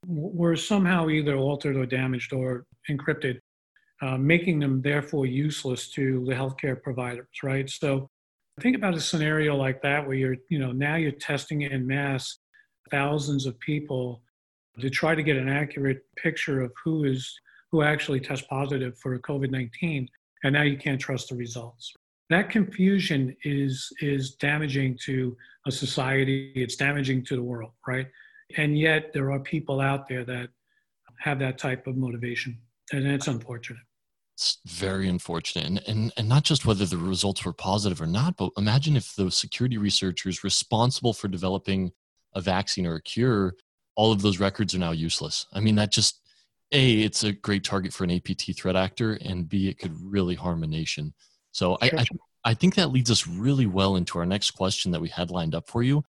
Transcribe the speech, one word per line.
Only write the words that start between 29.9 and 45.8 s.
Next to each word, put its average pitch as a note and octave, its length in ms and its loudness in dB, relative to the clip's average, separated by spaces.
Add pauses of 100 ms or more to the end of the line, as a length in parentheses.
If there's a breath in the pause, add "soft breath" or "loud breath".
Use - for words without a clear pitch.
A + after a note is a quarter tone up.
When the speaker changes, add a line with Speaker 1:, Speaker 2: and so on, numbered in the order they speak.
Speaker 1:
there B2+ 160 -6
that B2 240 -8 (680)
have C#3+ 200 -2
that C3 200 -2
type B2+ 280 -4
of C3 100 -4
motivation, A#2+ 600 -4 (340)
and C#3 140 0
it's C#3 220 0
unfortunate. A#2 540 -8 (540)
Speaker 2:
It's - 300 -2
very F#2+ 420 -2
unfortunate. E2+ 580 -2
And, F#2 200 -2
and, A2 300 0
and A2 120 -2
not C#3 160 6
just D3+ 220 2
whether G#2 200 4
the F2 120 -2
results F#2+ 460 -2
were F2+ 80 -2
positive G2 480 0
or D#2+ 60 -4
not, A#2+ 300 2
but - 200 0
imagine C3+ 400 4
if - 180 -2
those F#2 220 0
security A#2+ 420 -2
researchers F#2+ 640 0
responsible A#2 680 2
for - 160 -4
developing F#2 640 -2 (420)
a G2 60 -4
vaccine F#2 460 0
or E2 100 -2
a D#2+ 60 -8
cure, G#2 520 2 (420)
all A2 160 8
of G2+ 100 2
those G2 180 4
records G2 340 2
are F#2 40 0
now E2+ 140 0
useless. D#2+ 600 -2
I G2 80 -4
mean, G#2+ 160 4
that G#2+ 160 2